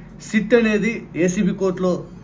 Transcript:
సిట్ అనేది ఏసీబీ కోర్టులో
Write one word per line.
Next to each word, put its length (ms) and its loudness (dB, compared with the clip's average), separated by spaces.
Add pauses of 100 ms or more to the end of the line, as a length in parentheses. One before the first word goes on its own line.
(320)
సిట్ 220 2
అనేది 640 2
ఏసీబీ 380 2
కోర్టులో 500 0 (200)